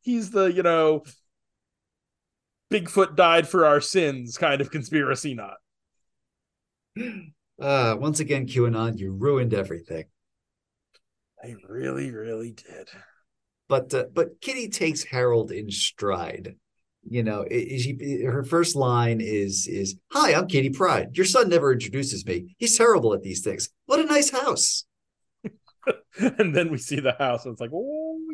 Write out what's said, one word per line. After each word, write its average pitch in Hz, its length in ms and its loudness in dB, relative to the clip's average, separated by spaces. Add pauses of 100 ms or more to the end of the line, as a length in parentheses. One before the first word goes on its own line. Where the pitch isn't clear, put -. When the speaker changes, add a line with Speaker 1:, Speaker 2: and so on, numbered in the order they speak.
Speaker 1:
He's 226 300 -2
the, 190 200 4
you 175 120 0
know, 160 400 4 (1700)
Bigfoot 185 460 2
died 165 320 6
for 170 180 4
our 147 140 6
sins 139 580 -2
kind 143 220 2
of 139 120 -4
conspiracy 139 640 -2
nut. 101 200 -14 (2000)
Speaker 2:
Uh, 131 400 2
once 151 200 -2
again, 139 280 -2
QAnon, 113 500 0
you 95 160 -6
ruined 123 400 0
everything. 85 520 -6 (1400)
Speaker 1:
I 120 140 -16 (120)
really, 131 440 -6
really 113 400 -10
did. - 380 -20 (800)
Speaker 2:
But, 135 240 0
uh, 127 200 0
but - 280 -2
Kitty 262 280 -8
takes 160 340 -4
Harold 120 480 0
in 104 200 -8
stride. 95 840 -4 (540)
You 120 140 0
know, 107 200 -2
i-, - 40 -8
is 123 360 -4
she, 139 400 -6
her 123 200 -2
first 170 320 0
line 120 460 2
is, 104 460 -2
is, - 280 -6 (160)
"Hi, 262 220 4
I'm 175 140 2
Kitty 139 220 0
Pryde. 135 480 0
Your 185 80 4
son 196 240 4
never 151 240 4
introduces 117 520 -4
me. 87 320 -6
He's 233 200 2
terrible 185 360 6
at 95 100 -4
these 92 180 -8
things. - 280 -6 (160)
What 285 140 2
a 320 40 2
nice 294 260 4
house." 262 560 0 (580)
<laughs> - 40 -12 (920)
Speaker 1:
And 185 160 2
then 165 160 2
we 151 80 -4
see 156 220 -6
the 127 140 0
house, 123 320 -2
and 123 80 -10
it's - 80 -14
like, 117 120 -8
"Oh, 311 460 -8 (140)